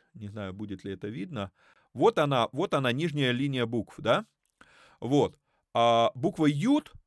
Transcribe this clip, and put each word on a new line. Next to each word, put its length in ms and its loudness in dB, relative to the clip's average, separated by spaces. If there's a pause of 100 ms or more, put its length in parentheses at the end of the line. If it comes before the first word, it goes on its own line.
(140)
не 160 -14
знаю, 240 -10
будет 320 -10
ли 80 -8
это 160 -10
видно. 420 -10 (420)
Вот 240 2
она, 360 2
вот 200 -4
она, 200 2
нижняя 380 -2
линия 340 -2
букв, 340 -4
да? 260 2 (760)
Вот. 360 2 (360)
А 420 4
буква 300 0
«ют», 480 0 (140)